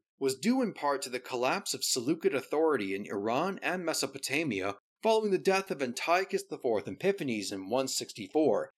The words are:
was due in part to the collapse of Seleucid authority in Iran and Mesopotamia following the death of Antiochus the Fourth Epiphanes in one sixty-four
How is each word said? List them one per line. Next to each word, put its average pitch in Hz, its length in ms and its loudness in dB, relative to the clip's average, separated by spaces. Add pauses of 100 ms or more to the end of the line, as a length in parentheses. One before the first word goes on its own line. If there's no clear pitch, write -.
(200)
was 135 160 0
due 233 260 2
in 208 120 -2
part 143 300 0
to 131 60 -8
the 123 100 -4
collapse 135 540 -2
of - 100 -4
Seleucid 139 500 0
authority 135 600 2
in 101 100 -6
Iran 120 560 -2
and 175 240 -4
Mesopotamia 135 880 -2 (280)
following 220 280 4
the 185 60 4
death 190 320 2
of 156 120 -4
Antiochus 170 680 0
the 151 80 -8
Fourth 110 300 0
Epiphanes 117 640 -2
in 95 180 -8
one 131 180 0
sixty-four 113 920 0